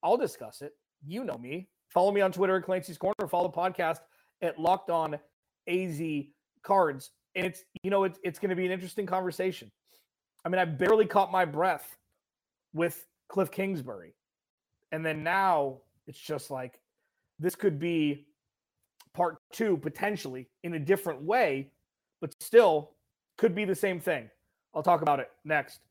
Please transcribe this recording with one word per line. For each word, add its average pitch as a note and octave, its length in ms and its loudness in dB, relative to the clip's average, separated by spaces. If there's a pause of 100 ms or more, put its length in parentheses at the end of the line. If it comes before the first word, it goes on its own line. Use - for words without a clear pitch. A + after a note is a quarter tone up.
I'll F#3+ 140 4
discuss B2 440 -6
it. C#3+ 120 -14 (340)
You G#3 160 -8
know - 140 -6
me. C#3 320 -12 (180)
Follow F#3 240 4
me G3+ 80 2
on F#3+ 120 4
Twitter F#3+ 260 2
at F3+ 60 -2
Clancy's F#3 340 -4
Corner. G3 320 -4
Follow F3+ 180 0
the D#3 100 -4
podcast E3+ 420 0 (420)
at E3 180 -2
Locked F3+ 300 2
On D#3+ 280 0 (500)
A F#3 200 0
Z D3+ 460 -4 (300)
Cards. D#3+ 480 2 (220)
And F#3 120 -2
it's, F3+ 180 -6 (180)
you G3 80 -4
know, G3 140 4
it's, F#3+ 200 -2
it's E3+ 160 -6
gonna F#3 180 -2
be F#3 80 0
an F3+ 60 0
interesting F#3 340 -6
conversation. F#3 680 -4 (720)
I E3+ 60 -4
mean, F#3 100 2
I F#3 60 4
barely F3+ 400 4
caught F#3+ 260 2
my F#3 140 4
breath D#3+ 520 -2 (760)
with E3+ 340 -4 (220)
Cliff F#3+ 220 0
Kingsbury. B2+ 640 -6 (760)
And D#3+ 140 -6
then D#3 180 -4
now E3 540 2 (300)
it's C#3 120 -18
just - 320 -8
like, B2+ 300 -10 (580)
this F3 160 -2
could E3 240 0
be D3+ 480 -2 (840)
part E3+ 240 -2 (160)
two G#3 240 0
potentially D3 720 -6 (140)
in F3 100 -6
a D#3+ 60 -4
different D#3 420 0
way, D#3 500 0 (480)
but D#3 140 -8 (100)
still E3+ 480 6 (460)
could G#3+ 180 2
be G#3 80 -2
the F#3+ 120 0
same F#3 260 -2
thing. C3 280 -4 (440)
I'll D3+ 100 -4
talk E3+ 180 4
about D3 200 2
it - 80 -8 (160)
next. D3+ 340 -2 (120)